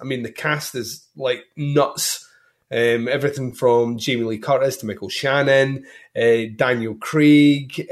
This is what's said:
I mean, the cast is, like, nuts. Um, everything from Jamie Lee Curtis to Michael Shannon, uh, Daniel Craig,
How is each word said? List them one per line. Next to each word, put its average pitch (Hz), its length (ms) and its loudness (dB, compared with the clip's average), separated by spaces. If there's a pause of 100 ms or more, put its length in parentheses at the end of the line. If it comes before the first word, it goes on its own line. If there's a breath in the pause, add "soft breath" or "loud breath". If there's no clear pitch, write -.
I 131 40 -12
mean, 127 180 -6
the 110 80 -10
cast 151 420 -4
is, 117 320 -12 (100)
like, 127 280 -6 (120)
nuts. - 720 -2 (440 soft breath)
Um, 117 360 0
everything 135 460 -4
from 120 460 2
Jamie 117 240 -4
Lee 113 160 -4
Curtis 135 380 0
to 113 100 -10
Michael 98 220 -8
Shannon, 135 760 0 (300 loud breath)
uh, 117 400 2
Daniel 117 400 -2
Craig, 147 960 4